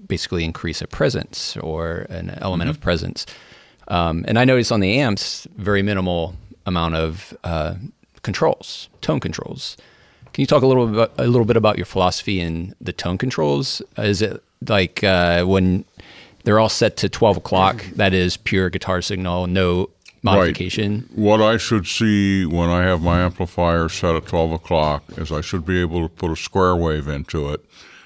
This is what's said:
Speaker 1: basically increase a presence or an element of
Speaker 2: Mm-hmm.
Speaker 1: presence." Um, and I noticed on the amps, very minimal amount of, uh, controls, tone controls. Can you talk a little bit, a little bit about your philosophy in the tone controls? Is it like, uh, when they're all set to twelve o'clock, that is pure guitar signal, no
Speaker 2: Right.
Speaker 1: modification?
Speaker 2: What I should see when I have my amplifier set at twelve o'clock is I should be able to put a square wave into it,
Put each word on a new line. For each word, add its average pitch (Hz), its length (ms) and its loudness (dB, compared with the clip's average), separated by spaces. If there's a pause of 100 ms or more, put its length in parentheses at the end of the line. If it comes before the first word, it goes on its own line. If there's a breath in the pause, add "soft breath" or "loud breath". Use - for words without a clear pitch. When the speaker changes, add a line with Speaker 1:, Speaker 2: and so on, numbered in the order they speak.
Speaker 1:
basically 87 360 -4
increase 82 380 -6
a 78 60 -10
presence - 680 -4
or 82 520 -6
an 87 220 -10 (100)
element 87 300 -4
of 78 60 -8
Speaker 2:
Mm-hmm. - 60 -20
Speaker 1:
presence." 85 420 -4 (640 loud breath)
Um, 85 380 0
and 113 120 2
I 127 40 4
noticed 127 280 4
on 113 80 0
the 101 200 2
amps, - 560 -4
very 98 280 0
minimal 90 520 -2 (300)
amount 85 300 -2
of, 80 480 -6
uh, 82 320 -4 (480)
controls, - 680 -4 (120)
tone 151 180 -2
controls. - 580 -10 (560 soft breath)
Can - 80 -2
you 139 60 0
talk 143 160 6
a 131 40 6
little 127 200 4
bit, 110 320 2
a 120 80 2
little 120 180 4
bit 113 120 4
about 107 200 4
your 90 80 -4
philosophy 95 560 0
in 85 400 -6
the 90 100 -8
tone 90 280 -4
controls? 143 640 -2 (180)
Is 104 240 0
it 101 200 -4 (240)
like, 98 360 0
uh, 87 420 4
when 92 400 2 (580 loud breath)
they're 104 160 4
all 110 100 4
set - 280 0
to 101 120 -2
twelve 101 280 2
o'clock, 95 480 2 (120)
that 98 180 2
is 90 220 2
pure 95 340 0
guitar 92 320 -4
signal, 90 420 -4
no 90 440 2 (340)
Speaker 2:
Right. 98 120 4
Speaker 1:
modification? 98 800 0
Speaker 2:
What 107 260 4
I 110 160 4
should 107 300 0
see 101 580 2
when 85 240 2
I 87 140 2
have 92 180 2
my 87 200 2
amplifier 85 640 0
set 85 280 0
at 78 100 -4
twelve 82 260 0
o'clock 76 520 0 (120)
is 80 160 -8
I 76 100 -4
should 85 240 -6
be 90 140 0
able 87 220 -2
to 82 120 -4
put 87 180 -4
a 80 40 -4
square 92 400 0
wave 78 320 0
into 71 420 -6
it, 76 140 -6 (420 loud breath)